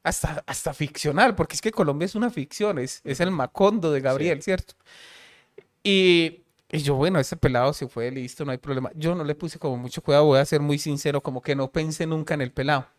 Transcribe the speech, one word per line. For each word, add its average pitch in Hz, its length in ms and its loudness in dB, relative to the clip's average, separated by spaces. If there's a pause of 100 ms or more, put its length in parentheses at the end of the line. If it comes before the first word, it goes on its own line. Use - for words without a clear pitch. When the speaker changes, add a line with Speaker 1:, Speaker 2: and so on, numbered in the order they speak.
Speaker 1:
hasta, 156 460 -4
hasta 143 260 -6
ficcional, 156 640 2
porque - 200 -2
es - 60 -8
que 220 100 -2
Colombia 151 360 0
es 196 80 -8
una 233 160 0
ficción, 185 480 -4
es, - 240 -6
es 139 160 -6
el 175 100 2
Macondo 180 640 2
de 139 100 0
Gabriel, 139 380 0
Speaker 2:
Sí. - 60 -14
Speaker 1:
¿cierto? 185 280 -2 (1080)
Y, 180 580 4 (300)
y 156 80 -2
yo, 143 160 0
bueno, 160 240 2
ese 135 160 -2
pelado 131 380 2
se 127 140 -8
fue, 120 220 -6
listo, 131 360 -10
no 139 60 -4
hay 127 60 -4
problema. 131 380 -6
Yo 160 180 -2
no 170 100 -4
le 147 120 -4
puse 160 240 -10
como 131 180 -4
mucho 123 240 -10
cuidado, 147 240 4
voy 135 140 6
a 143 60 4
ser 147 160 0
muy 147 180 0
sincero, 143 420 -2
como 127 200 -6
que 143 140 -2
no 135 160 -4
pensé 160 360 -4
nunca 160 260 -4
en 147 80 -2
el 127 100 -4
pelado. 139 360 -2 (120)